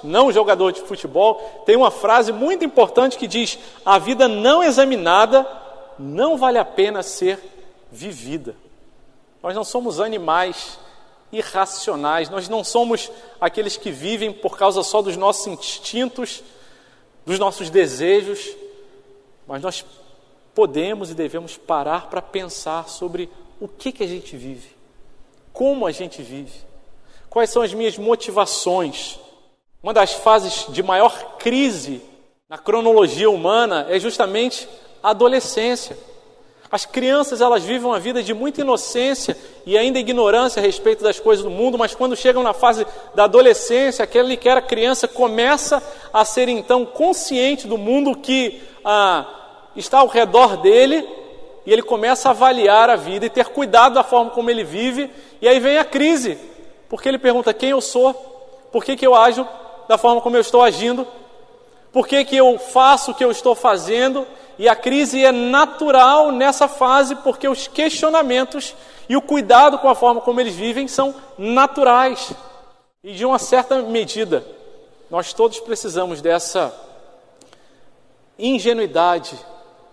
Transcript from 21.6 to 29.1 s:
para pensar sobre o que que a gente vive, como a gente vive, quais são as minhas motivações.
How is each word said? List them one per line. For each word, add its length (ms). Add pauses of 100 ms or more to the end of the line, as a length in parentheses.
para 140
pensar 640
sobre 400 (320)
o 80
que 240
que 120
a 20
gente 300
vive, 340 (840)
como 340
a 40
gente 320
vive, 320 (760)
quais 220
são 100
as 140
minhas 240
motivações. 1200 (640)